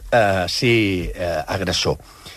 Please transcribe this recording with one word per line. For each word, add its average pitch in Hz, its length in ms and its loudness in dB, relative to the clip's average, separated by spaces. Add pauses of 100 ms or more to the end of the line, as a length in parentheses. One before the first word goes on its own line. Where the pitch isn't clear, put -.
(120)
eh, 98 360 4
ser, 98 680 0
eh, 85 340 -4
agressor. 90 500 -2 (400)